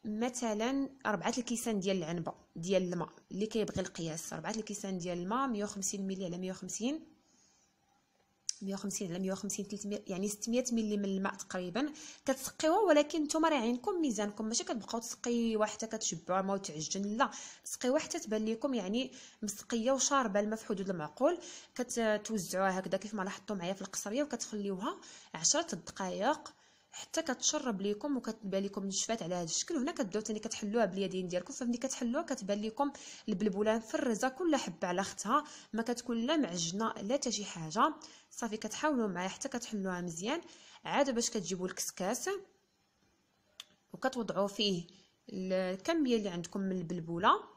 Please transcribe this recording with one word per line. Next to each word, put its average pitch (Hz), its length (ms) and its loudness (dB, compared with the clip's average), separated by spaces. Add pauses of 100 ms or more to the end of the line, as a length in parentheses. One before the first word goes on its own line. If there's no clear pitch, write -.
مثلًا 233 840 0 (180)
أربعة 208 320 2
الكيسان 226 420 0
ديال 190 160 2
العنبه 170 360 -2 (240)
ديال 180 360 2
الماء. 170 160 -2 (240)
اللي 196 140 0
كيبغي 214 340 0
القياس، 165 520 -4
أربعة 160 180 -4
الكيسان 208 480 -4
ديال 175 200 -4
الماء، 226 300 0
مية 208 160 0
وخمسين 196 420 -4
ملي 190 180 -2
على 175 140 -4
مية 185 120 -4
وخمسين، 226 640 -4 (1500)
مية 196 120 -6
وخمسين 196 360 -6
على 175 80 -6
مية 190 140 -4
وخمسين، 196 360 -8
تلتمية، 202 380 -8
يعني 190 220 -4
ستمية 233 440 -2
ملي 214 240 0
من 202 80 0
الماء 190 300 0
تقريبا. 190 580 -4 (340)
كتسقيوها، 311 520 2
ولكن 311 440 6
نتوما 320 260 4
راه 311 80 4
عينكم 247 440 2
ميزانكم، 214 440 0
ماشي 220 200 0
كتبقاو 233 360 -2
تسقيوها 233 680 2
حتى 214 200 -6
كتشبعوا 190 560 0
ما 196 120 2
وتعجن، 190 480 -4
لا، 214 280 2 (340)
تسقيوها 254 340 2
حتى 320 200 -2
تبان 214 260 0
لكم 226 300 2
يعني 233 380 0 (300)
مسقيه 226 500 0
وشاربه 254 480 4
الماء 214 160 0
في - 100 -10
حدود 196 240 -2
المعقول. 254 480 2 (360)
كتوزعوها 208 1040 0
هكذا 190 200 0
كيف 214 160 -6
ما 196 80 -2
لاحظتوا 202 340 -4
معايا 175 160 -2
في 190 100 -4
القصريه، 214 400 -2
وكتخليوها 214 800 -4 (340)
عشرة 247 400 2
دقائق 190 800 -2 (380)
حتى - 300 -4
كتشرب 269 580 0
ليكم 208 360 0
وكتبان 202 480 -2
لكم 196 220 -4
نشفات 190 360 0
على 170 120 -2
هذا 175 100 0
الشكل. 226 320 -2
وهنا 277 160 2
كتبداو 214 300 0
ثاني 214 160 -2
كتحلوها 220 460 2
باليدين 185 440 0
ديالكم، 180 240 -2
فملي 240 260 0
كتحلوها 262 440 0
كتبان 208 400 -2
لكم 269 300 0 (360)
البلبوله 208 480 4
مفرزه 254 520 2
كل 302 280 4
حبه 185 320 0
على 180 120 2
اختها، 220 440 2 (280)
ما 220 100 -2
كتكون 240 440 0
لا 311 100 4
معجنه 180 560 0
لا 208 220 -2
حتى 269 180 2
شي 208 120 -2
حاجه. 185 500 2 (360)
صافي، 214 260 -6
كتحاولوا 233 520 0
معايا 185 200 -2
حتى - 200 -6
كتحلوها 190 520 -4
مزيان. 180 400 -2 (440)
عاد 262 260 2
باش 233 200 0
كتجيبوا 180 360 -2
الكسكاس - 640 -2 (1600)
وكتوضعوا 196 560 0
فيه 196 380 2 (460)
الكميه 190 840 2
اللي 202 120 2
عندكم 175 320 -4
من 185 180 0
البلبوله 175 640 4 (160)